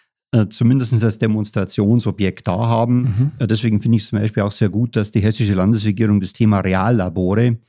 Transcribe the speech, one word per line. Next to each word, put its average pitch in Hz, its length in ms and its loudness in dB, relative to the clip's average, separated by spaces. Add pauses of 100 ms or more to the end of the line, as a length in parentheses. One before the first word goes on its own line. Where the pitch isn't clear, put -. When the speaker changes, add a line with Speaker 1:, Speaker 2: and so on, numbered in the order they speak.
(320)
Speaker 1:
äh, 110 160 2
zumindest 120 560 0
als 110 160 0
Demonstrationsobjekt 104 1300 -2
da 90 80 -2 (100)
haben. 117 360 0
Speaker 2:
Mhm. 127 360 0
Speaker 1:
Äh, 127 80 -4
deswegen 107 340 0
finde 113 180 2
ich - 80 -8
zum 107 120 -2
Beispiel 107 240 -2
auch 101 80 -2
sehr 101 200 0
gut, 113 260 -4
dass 104 160 -2
die 113 80 0
hessische 104 340 0
Landesregierung 104 640 2
das 92 120 -6
Thema 107 280 2
Reallabore, 95 1000 0 (100)